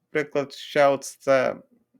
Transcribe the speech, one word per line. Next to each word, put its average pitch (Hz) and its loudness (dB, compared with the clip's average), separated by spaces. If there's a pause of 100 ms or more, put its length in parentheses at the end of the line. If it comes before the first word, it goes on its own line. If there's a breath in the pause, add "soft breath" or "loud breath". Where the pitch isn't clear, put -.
Наприклад, 147 -6
ще - 0
от 135 0
це 131 0 (440)